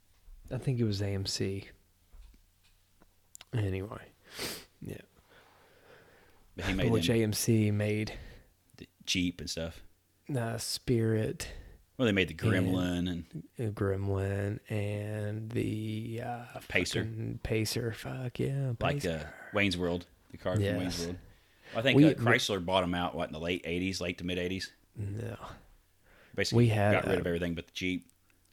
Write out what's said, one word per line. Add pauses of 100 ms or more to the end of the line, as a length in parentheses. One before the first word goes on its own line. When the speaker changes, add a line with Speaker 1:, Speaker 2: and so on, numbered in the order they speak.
(520)
Speaker 1:
I
think
it
was
A
M
C. (1900)
Anyway, (800)
yeah. (1600)
Speaker 2:
But
he
made
Speaker 1:
Which
Speaker 2:
them
Speaker 1:
A
M
C
made (640)
Speaker 2:
the (180)
Jeep
and
stuff. (560)
Speaker 1:
uh,
Spirit. (480)
Speaker 2:
Well,
they
made
the (100)
Speaker 1:
And (220)
Speaker 2:
Gremlin
and (160)
Speaker 1:
a
Gremlin (100)
and
the,
uh,
Speaker 2:
Pacer.
Speaker 1:
fucking
Pacer.
Fuck
yeah,
Speaker 2:
Like,
Speaker 1:
Pacer.
Speaker 2:
uh,
Wayne's
World, (260)
the
car
Speaker 1:
Yes.
Speaker 2:
from
Wayne's
World. (600)
I
think,
Speaker 1:
We,
Speaker 2:
uh,
Speaker 1:
we
Speaker 2:
Chrysler
bought
'em
out,
what,
in
the
late
eighties,
late
to
mid
eighties? (240)
Speaker 1:
No. (960)
Speaker 2:
Basically
Speaker 1:
We
had,
Speaker 2:
got
rid
Speaker 1:
uh,
Speaker 2:
of
everything
but
the
Jeep. (440)